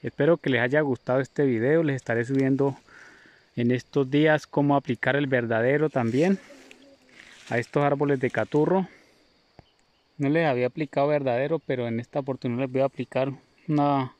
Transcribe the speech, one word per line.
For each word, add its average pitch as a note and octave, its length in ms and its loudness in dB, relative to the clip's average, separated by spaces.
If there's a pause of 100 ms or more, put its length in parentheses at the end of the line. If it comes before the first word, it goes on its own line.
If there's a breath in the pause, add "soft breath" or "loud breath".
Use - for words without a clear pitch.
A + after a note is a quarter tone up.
Espero D3 360 2
que - 120 -4
les A#2+ 120 2
haya C3 200 2
gustado C3 380 0
este C3+ 260 -2
video. C3 380 2
Les C#3+ 120 -2
estaré A#2 300 -2
subiendo C3+ 520 0 (760 loud breath)
en A#2+ 160 0
estos C3 380 -2
días D3+ 380 2
cómo C#3+ 280 2
aplicar C3 400 -2
el C#3+ 120 0
verdadero B2+ 640 0
también C#3 500 0 (1080 loud breath)
a A#2 80 -2
estos C#3+ 260 -2
árboles C#3+ 360 0
de B2+ 120 -2
caturro. E3+ 560 0 (1300 soft breath)
No C#3 120 -2
les D#3+ 180 2
había B2 200 0
aplicado C#3+ 400 -2
verdadero, C#3+ 520 0
pero B2 280 -4
en A2+ 120 -4
esta A#2+ 200 -8
oportunidad C3 420 -4
les C3 100 -4
voy C3 100 0
a C#3 40 2
aplicar C3+ 480 -4 (340)
una C#3+ 520 0